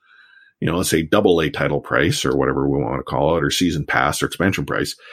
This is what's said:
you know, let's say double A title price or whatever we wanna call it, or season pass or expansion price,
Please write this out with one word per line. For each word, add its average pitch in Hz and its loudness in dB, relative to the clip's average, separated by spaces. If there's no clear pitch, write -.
you - -2
know, 82 0
let's 92 -2
say 80 2
double 92 4
A 78 0
title 71 -2
price 73 0
or 65 0
whatever 69 0
we 69 0
wanna 64 -4
call 69 0
it, 76 0
or 69 0
season 76 0
pass 67 0
or 78 2
expansion 87 0
price, - -4